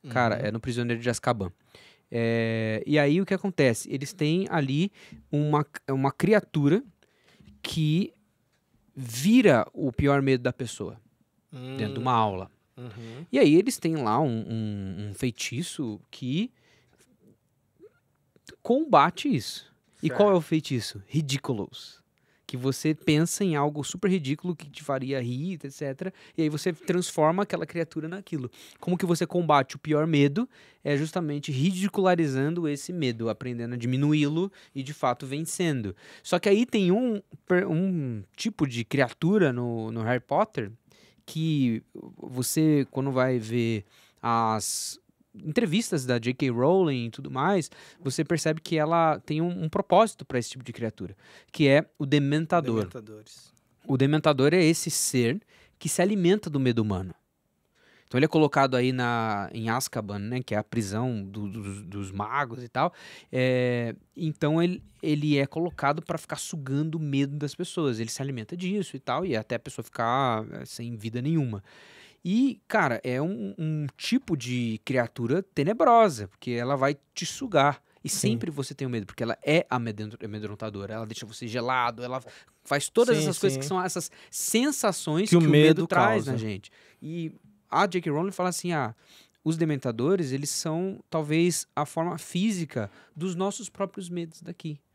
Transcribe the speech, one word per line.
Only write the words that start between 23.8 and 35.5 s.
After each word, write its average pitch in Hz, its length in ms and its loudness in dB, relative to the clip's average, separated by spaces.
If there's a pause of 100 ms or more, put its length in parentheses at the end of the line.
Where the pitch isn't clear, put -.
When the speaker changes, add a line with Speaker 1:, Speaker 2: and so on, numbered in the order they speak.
Speaker 1:
super 185 260 -2
ridículo 160 440 -2
que 147 160 -14
te - 120 -18
faria 135 380 -4
rir, 135 440 -6
et 139 60 -12
cetera, 147 420 -8 (240)
e 165 60 0
aí 156 60 2
você 156 240 -2
transforma 175 680 0
aquela 180 240 -4
criatura 160 420 -6
naquilo. 156 420 -8 (300)
Como 175 180 0
que 190 80 -2
você 170 200 2
combate 156 500 2
o - 20 -14
pior 151 280 2
medo? 147 420 4 (340)
É 143 140 0
justamente 151 540 -4
ridicularizando 170 1160 2
esse 143 240 -6
medo, 120 380 -2
aprendendo 120 440 -6
a - 40 -6
diminuí-lo 147 760 2 (220)
e, 135 80 -6
de 135 100 -10
fato, 135 340 -2
vencendo. 139 680 -2 (260)